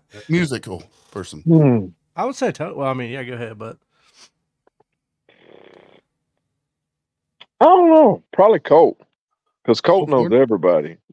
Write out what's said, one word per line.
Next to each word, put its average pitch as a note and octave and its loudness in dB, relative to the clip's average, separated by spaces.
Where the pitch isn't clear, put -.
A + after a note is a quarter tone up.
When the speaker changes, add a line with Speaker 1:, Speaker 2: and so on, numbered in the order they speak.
Speaker 1:
Musical B2 -6
person. E2 -16
Speaker 2:
Hmm. C#3+ 2
Speaker 3:
I F#3 -8
would C4+ -10
say A#3 -6
To-, E3 -14
well, C#3 -8
I C3 -6
mean, B2 -12
yeah, C3+ -14
go B2 -16
ahead, A#2 -14
but A2 -18
Speaker 2:
I B3+ 6
don't F4 4
know. C4+ 4
Probably G3 2
Colt, D3 2
'cause A#2 0
Colt F3 0
Speaker 1:
Colt - -10
Speaker 2:
knows B2+ 0
Speaker 1:
Ford? G#2 0
Speaker 2:
everybody. F2 -2